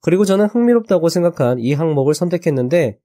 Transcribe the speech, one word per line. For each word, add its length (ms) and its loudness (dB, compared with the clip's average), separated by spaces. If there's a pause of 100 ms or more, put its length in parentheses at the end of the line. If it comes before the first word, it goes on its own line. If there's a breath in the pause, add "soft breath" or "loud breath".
그리고 220 0
저는 220 2
흥미롭다고 640 0
생각한 500 0
이 140 -2
항목을 400 0
선택했는데 920 -2